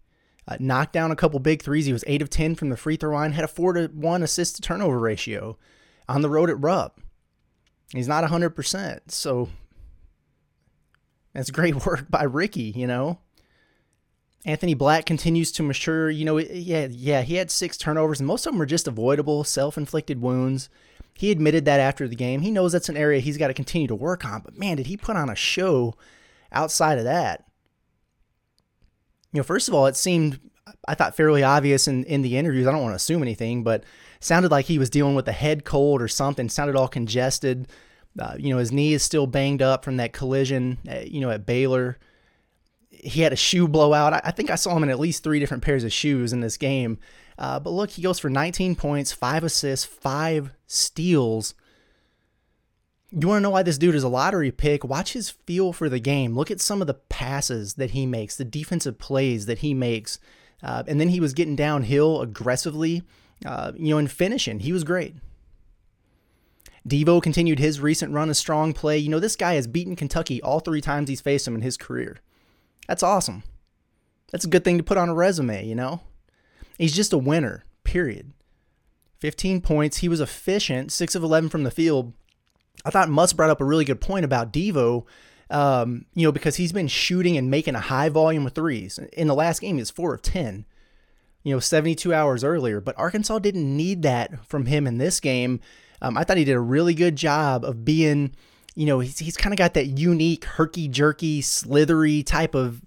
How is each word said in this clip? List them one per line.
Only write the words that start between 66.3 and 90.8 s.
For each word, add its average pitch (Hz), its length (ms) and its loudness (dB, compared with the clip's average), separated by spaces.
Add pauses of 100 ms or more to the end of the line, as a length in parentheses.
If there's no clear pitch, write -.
Devo 156 320 6
continued 165 380 2
his 147 220 0
recent 151 340 0
run 156 160 0
of 143 60 0
strong 156 360 0
play. 151 240 0
You 151 140 0
know, 156 100 0
this 214 160 -2
guy 180 180 0
has 131 120 0
beaten 175 300 -4
Kentucky 147 440 -4
all 151 200 -2
three 156 200 -4
times 143 300 -2
he's 131 100 -8
faced 143 260 0
him 120 80 -6
in 110 60 -4
his 123 160 -4
career. - 440 -10 (640)
That's - 160 -4
awesome. 175 400 0 (880)
That's 175 140 -6
a 165 40 -4
good 175 140 4
thing 175 160 2
to 165 60 -2
put 196 120 0
on 175 120 2
a 165 60 0
resume, 143 520 0
you 110 80 -6
know? 131 260 -6 (800)
He's 160 160 2
just 202 180 0
a 160 60 4
winner, 131 460 0 (200)
period. 143 480 -2 (840)
Fifteen 180 420 -2
points. 151 360 2
He 175 120 0
was 165 120 0
efficient, 143 720 -2
six - 220 -2
of 170 100 -4
eleven 160 240 2
from 151 160 -2
the - 60 -2
field. 139 420 2 (720)
I 151 60 -6
thought 185 180 4
Muss 165 240 4
brought 160 180 4
up 147 100 2
a 139 40 -2
really 151 220 2
good 131 140 -2
point 190 260 0
about 120 260 0
Devo, 135 540 0 (440)
um, 127 540 0 (100)
you 160 140 4
know, 147 40 6
because 147 240 -2
he's 175 160 -2
been 185 140 -2
shooting 175 500 0
and 131 140 0
making 147 240 0
a 110 60 -4
high 139 300 0
volume 156 360 2
of 123 60 -6
threes. 127 480 -4 (140)
In 160 120 0
the 143 80 2
last 160 260 0
game, 190 160 -4
he 127 40 -2
was 110 100 -6
four 165 240 -4
of - 80 -12
ten, 107 440 -4 (760)